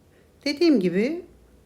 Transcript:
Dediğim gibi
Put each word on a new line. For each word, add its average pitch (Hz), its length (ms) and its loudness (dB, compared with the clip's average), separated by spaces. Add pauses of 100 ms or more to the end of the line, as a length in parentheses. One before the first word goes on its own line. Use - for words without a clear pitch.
(460)
Dediğim 294 340 2
gibi 214 460 -2 (400)